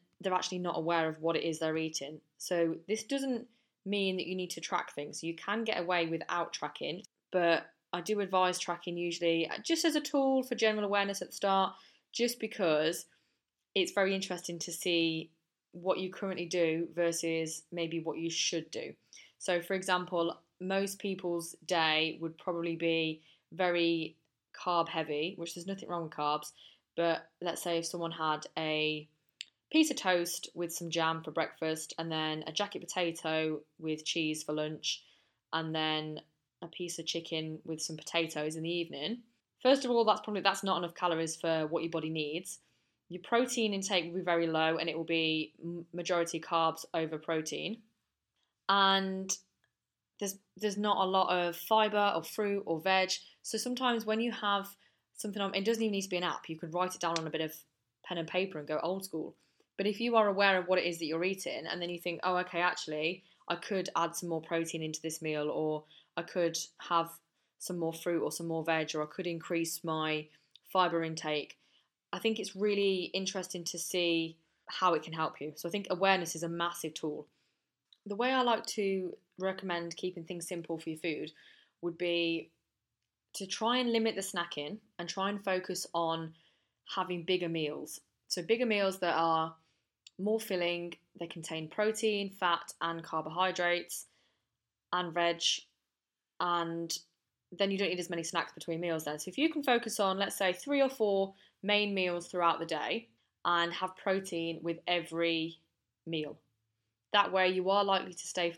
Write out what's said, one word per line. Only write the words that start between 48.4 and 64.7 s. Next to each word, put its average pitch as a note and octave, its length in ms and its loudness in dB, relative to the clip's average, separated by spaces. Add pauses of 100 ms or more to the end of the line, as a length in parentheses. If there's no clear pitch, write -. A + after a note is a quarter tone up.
And F#3+ 680 4 (840)
there's, G3 180 -4 (200)
there's G3 200 -2
not G#3 200 2
a F#3 120 4
lot F#3+ 200 4
of F3 260 2
fibre G#3 600 4
or D#3+ 80 0
fruit G3+ 420 -2
or E3 140 0
veg. F#3+ 320 4 (300)
So - 160 -6
sometimes A#3+ 480 0
when A3 140 2
you A#3 120 2
have G3+ 360 0 (480)
something G3+ 260 -4
on, G3 140 0
it G3 100 2
doesn't A3+ 160 2
even G#3+ 120 2
need G3 100 0
to G3 60 -8
be F#3 80 0
an F3 60 0
app. - 260 -4
You D#3+ 80 -6
could D#3+ 160 -8
write F3+ 220 0
it - 60 -8
down E3+ 160 0
on D#3+ 100 -2
a D3+ 40 -6
bit - 100 -2
of D#3 120 -2 (520)
pen F3+ 120 -6
and D#3+ 100 -4
paper F#3 320 -2
and D3 80 -10
go D#3 140 0
old F#3+ 240 -2
school. - 300 -8 (440)
But G3 80 2
if G#3 140 -2
you A#3 160 4
are G#3+ 100 8
aware G3 300 6
of F3 100 0
what F#3 100 6
it F3+ 60 4
is E3+ 160 0
that E3+ 60 -4
you're D#3+ 180 0
eating, F#3+ 420 -2
and F3+ 160 -4
then F3 80 -4
you F3 80 -6
think, E3+ 260 -4
"Oh, F3+ 160 2
okay, F3+ 200 -2
actually, E3+ 640 0 (240)
I F3 80 2
could F#3 400 -2
add E3 180 0
some - 140 -6
more E3 140 -2
protein E3 420 -2